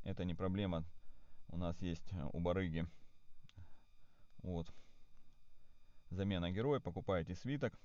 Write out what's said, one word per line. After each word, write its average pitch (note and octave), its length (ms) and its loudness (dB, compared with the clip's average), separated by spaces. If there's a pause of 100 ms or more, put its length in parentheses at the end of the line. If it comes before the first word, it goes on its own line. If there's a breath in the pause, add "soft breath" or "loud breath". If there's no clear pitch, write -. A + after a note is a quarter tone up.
это F#2 200 0
не F2 100 2
проблема. F#2 500 4 (640 soft breath)
У D#2+ 80 -2
нас E2+ 240 2
есть, F2 320 2
э, E2 200 0
у E2 80 0
барыги, E2+ 460 4 (1600 soft breath)
вот, F2 300 0 (1400 soft breath)
замена F#2 400 4
героя, B2 300 4
покупаете F2+ 540 2
свиток C3 500 0